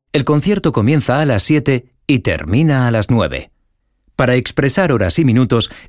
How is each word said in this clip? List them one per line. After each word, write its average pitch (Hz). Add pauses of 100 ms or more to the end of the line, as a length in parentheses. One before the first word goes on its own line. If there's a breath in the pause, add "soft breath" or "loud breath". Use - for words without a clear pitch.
(140)
El 143
concierto 156
comienza 127
a 156
las 120
siete 143 (120)
y 135
termina 123
a 120
las 110
nueve. 82 (680)
Para 127
expresar 139
horas 101
y 160
minutos, 117 (180 loud breath)